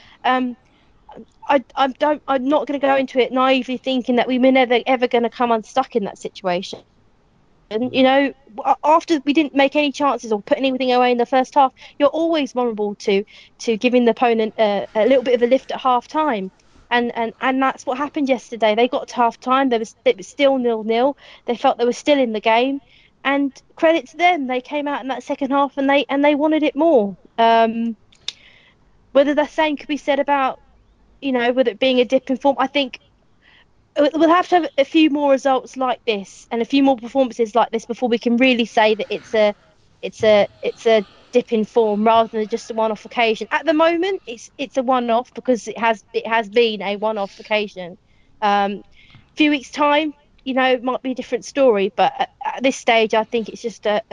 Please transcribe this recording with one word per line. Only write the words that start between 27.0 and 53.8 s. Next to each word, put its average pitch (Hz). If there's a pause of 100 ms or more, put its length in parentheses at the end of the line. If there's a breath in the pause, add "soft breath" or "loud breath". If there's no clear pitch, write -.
Um, 226 (1160 loud breath)
whether 277
the 294
same 311
could -
be 302
said 277
about, 277 (600)
you 277
know, 240
with 247
it 208
being 262
a 247
dip 262
in 254
form, 277
I 262
think 277 (1000 soft breath)
we'll 302
have 349
to 349
have 330 (100)
a 269
few 311
more 285
results 262
like 254
this 202
and 233
a -
few 277
more 269
performances 233
like 220
this 226
before 240
we 226
can 240
really 247
say 214
that 202
it's -
a, 208 (460)
it's -
a, 214 (140)
it's -
a 220 (280)
dip 247
in 214
form 214
rather 226 (100)
than 214
just 226
a 233
one-off 220
occasion. 220
At 285
the 320
moment, 339
it's, 233
it's 269
a 269
one-off 240
because 240
it 202
has, 220
it 220
has 226
been 220
a 202
one-off 202
occasion. 202 (420)
Um, 202 (520 soft breath)
few 302
weeks' 285
time, 294 (300)
you 262
know, 262
it 247
might 247
be 262
a 254
different 247
story, 214
but 185
at, - (100)
at -
this 262
stage, 226
I 220
think 220
it's -
just -